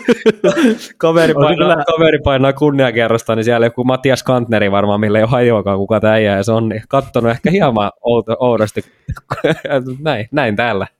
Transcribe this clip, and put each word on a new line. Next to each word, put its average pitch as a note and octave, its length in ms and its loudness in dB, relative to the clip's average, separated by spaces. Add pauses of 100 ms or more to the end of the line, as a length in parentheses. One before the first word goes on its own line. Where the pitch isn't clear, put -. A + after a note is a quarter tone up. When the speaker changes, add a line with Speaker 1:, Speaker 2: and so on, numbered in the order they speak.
(1000)
Speaker 1:
Kaveri E3 340 2
Speaker 2:
Olisi D3+ 240 2
Speaker 1:
painaa, D#3 180 2
Speaker 2:
kyllä D3+ 100 -2 (120)
Speaker 1:
kaveri D#3+ 280 2
painaa C3+ 280 2
kunniakerrosta, A#2 840 0
niin A2+ 80 -2
siellä A#2 220 2
joku A#2+ 180 -2
Matias B2+ 380 0
Kantneri A2+ 480 0
varmaan, G2+ 300 0
millä G#2+ 180 0
ei A2 60 2
ole A2+ 60 0
hajuakaan, A2+ 480 2
kuka G2+ 220 -2
tää G#2+ 120 2
äijä A2 220 2
edes G2 140 -2
on, A2+ 200 0
niin G2+ 200 -6
kattonut B2+ 420 0
ehkä A#2+ 200 -2
hieman B2+ 400 0 (100)
outo-, A#2 400 -2
oudosti. A2 440 0 (600)
<laughs> C3+ 560 -4
Näin, C3 320 -4
näin B2+ 240 0
täällä. G#2+ 300 -2 (140)